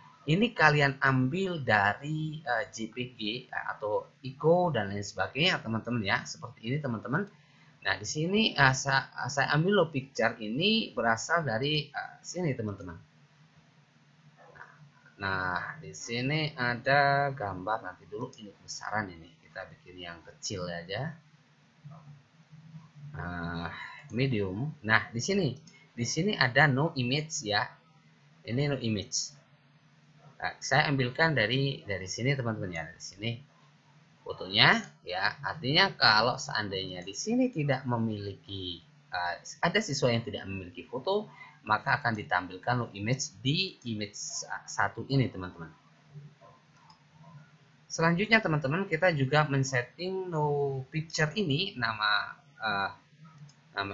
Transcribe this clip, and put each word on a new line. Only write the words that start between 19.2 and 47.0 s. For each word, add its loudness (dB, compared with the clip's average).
Kita -12
bikin -20
yang -12
kecil -8
aja. -6
Nah, -6
medium. 0
Nah, 2
di -4
sini, 0
di -4
sini 0
ada 4
no 2
image -2
ya. 0
Ini 0
no -2
image. -4
Nah, -8
saya 2
ambilkan 2
dari, 0
dari -4
sini, 0
teman-teman -2
ya, -6
dari -16
sini -6
fotonya 6
ya. -2
Artinya 2
kalau 6
seandainya -4
di -10
sini 0
tidak 0
memiliki, -4
eh, -4
ada 2
siswa 0
yang 2
tidak -8
memiliki -10
foto, -2
maka 0
akan 0
ditampilkan -2
no 0
image -2
di -2
image -6
satu -2
ini, 4
teman-teman. -10